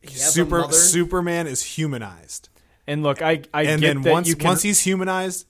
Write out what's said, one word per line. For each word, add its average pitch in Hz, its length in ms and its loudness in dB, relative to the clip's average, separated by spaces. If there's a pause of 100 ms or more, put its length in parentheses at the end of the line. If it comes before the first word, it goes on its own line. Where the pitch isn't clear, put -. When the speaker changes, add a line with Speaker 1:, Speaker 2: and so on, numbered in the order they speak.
Speaker 1:
He - 120 -18
has - 140 -2
a - 40 2
Speaker 2:
Super-, 170 300 2
Speaker 1:
mother? 151 120 -2
Speaker 2:
Superman 170 720 2
is 127 160 -6
humanized. 113 840 -8 (360)
Speaker 3:
And 147 180 -4
look, 143 180 0
I, 160 200 2 (120)
I 151 100 0
Speaker 2:
And 151 180 2
Speaker 3:
get 156 140 4
Speaker 2:
then 139 80 -4
Speaker 3:
that 165 80 4
Speaker 2:
once, 170 160 2
Speaker 3:
you 165 80 2
can 147 140 -2
Speaker 2:
once 180 120 2
he's 208 180 2
humanized 185 720 -2